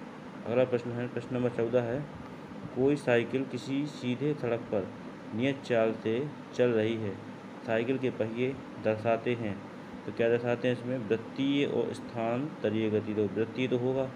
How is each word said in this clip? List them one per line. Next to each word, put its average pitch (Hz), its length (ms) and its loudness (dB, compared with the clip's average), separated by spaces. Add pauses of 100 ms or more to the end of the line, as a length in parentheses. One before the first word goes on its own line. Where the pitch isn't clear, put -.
(460)
अगला 123 180 4
प्रश्न 123 260 0
है, 120 180 -2
प्रश्न 123 280 -4
नंबर 123 140 2
चौदह 117 320 2
है, 120 180 -2 (760)
कोई 139 200 4
साइकिल 123 480 2
किसी 135 420 -2
सीधे 131 480 -2
सड़क 117 260 0 (100)
पर 98 160 2 (480)
नियत 135 280 0
चाल 113 300 4 (100)
से 113 200 2 (320)
चल 123 160 6
रही 113 260 4
है, 110 140 -2 (560)
साइकिल 117 320 2
के 127 120 2
पहिए 113 440 0 (300)
दर्शाते 113 500 2
हैं, 110 220 -2 (500)
तो 101 60 -6
क्या 117 160 2
दर्शाते 120 400 2
हैं 123 80 2
इसमें? 127 220 -4
वृत्तीय 135 680 2
और - 280 0
स्थानांतरीय 113 960 0
गति। 107 240 0
तो 104 120 4
वृत्तीय 110 420 0
तो 123 100 2
होगा 131 260 0 (120)